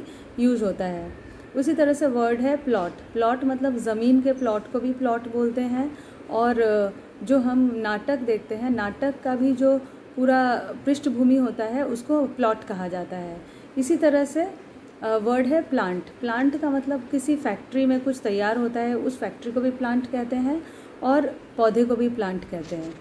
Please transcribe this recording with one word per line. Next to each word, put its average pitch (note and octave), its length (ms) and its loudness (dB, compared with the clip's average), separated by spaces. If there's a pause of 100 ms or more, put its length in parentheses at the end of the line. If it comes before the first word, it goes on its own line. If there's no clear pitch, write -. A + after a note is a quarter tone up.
(400)
यूज़ A#3+ 240 4
होता F#3 220 -2
है। F3 460 -8 (240)
उसी C#4 180 2
तरह C#4+ 200 4
से C#4+ 140 0
word A#3 320 2
है C#4 180 2
plot, G#3 340 0
Plot A#3 520 -2
मतलब C4 340 0
ज़मीन A3+ 440 4
के C4+ 120 2
plot A3+ 380 -2
को B3+ 80 -2
भी B3+ 140 -2
plot A#3+ 400 -2
बोलते A#3+ 280 0
हैं। B3+ 360 -2 (320)
और A#3+ 260 2 (680)
जो C4 160 4
हम B3+ 360 2
नाटक A3 440 -2
देखते A3+ 360 -4
हैं, A#3+ 140 -4
नाटक A#3 540 -2
का B3+ 120 -2
भी C4 180 2
जो C4+ 240 4 (380)
पूरा B3+ 400 4 (300)
पृष्ठभूमि C4 500 4
होता A#3+ 280 0
है B3 220 -2
उसको B3+ 400 0
plot A3 380 0
कहा F#3 240 -6
जाता F3+ 300 -8
है। F3 240 -10 (360)
इसी C4+ 200 2
तरह C#4+ 280 4
से, D#4+ 220 -2 (560)
अ, A3 140 0
word A#3+ 300 2
है D#4+ 140 2
plant, F#3 420 -2 (180)
Plant C4 400 0
का D4+ 80 0
मतलब C4+ 420 -2
किसी C#4+ 240 0
factory C4 500 -2
में C4 140 4
कुछ C4 200 -2
तैयार G#3 380 0
होता A#3 220 -2
है A#3+ 180 0
उस - 220 -4
factory A#3 320 -6
को B3 100 0
भी B3+ 100 2
plant B3 400 -2
कहते B3+ 240 -4
हैं, C4+ 280 -2 (400)
और C#4 320 2 (220)
पौधे A3+ 260 4
को A#3+ 120 2
भी A#3+ 140 0
plant F#3+ 360 -4
कहते E3+ 300 -8
हैं। D#3+ 260 -8